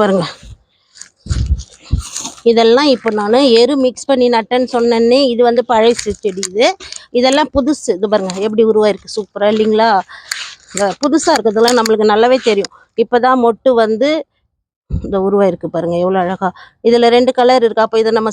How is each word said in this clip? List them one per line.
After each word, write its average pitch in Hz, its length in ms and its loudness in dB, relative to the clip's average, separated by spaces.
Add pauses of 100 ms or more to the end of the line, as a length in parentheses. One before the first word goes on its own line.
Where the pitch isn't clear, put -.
பாருங்க, 190 240 0 (2250)
இதெல்லாம் 233 440 2
இப்போ 226 240 -4
நானு 214 220 0 (200)
எரு 247 140 2 (100)
மிக்ஸ் - 260 -4
பண்ணி 254 160 2 (140)
நட்டேன்னு 247 280 -2 (100)
சொன்னேன்னே, 233 420 2 (140)
இது 226 80 0 (100)
வந்து 240 180 0
பழைய 233 300 2
செ-, 208 240 -8
செடி 190 260 -6
இது. 214 180 0 (520)
இதெல்லாம் 269 360 2
புதுசு. 269 400 -2
இது 196 160 -4
பாருங்க 196 200 -2 (140)
எப்படி 220 240 0
உருவாயிருக்கு, 214 460 0
சூப்பரா 202 380 -4
இல்லைங்களா? 220 360 2 (800)
இந்த 202 140 -2 (160)
புதுசா 294 340 0
இருக்கிறதெல்லாம் 226 440 2
நம்மளுக்கு 214 320 0
நல்லாவே 240 260 4 (100)
தெரியும். 202 240 -2 (320)
இப்பதான் 247 400 0
மொட்டு 233 280 0 (100)
வந்து 220 280 0 (800)
இந்த - 280 -6 (100)
உருவாயிருக்கு 196 480 0
பாருங்க, 170 280 -2
எவ்வளவு 190 200 0
அழகா. 190 260 -4 (380)
இதுல 240 280 4
ரெண்டு 254 240 2
கலர் 247 280 4
இருக்கு, 220 180 0
அப்ப 220 180 -2
இதை 220 140 0
நம்ம 220 160 -2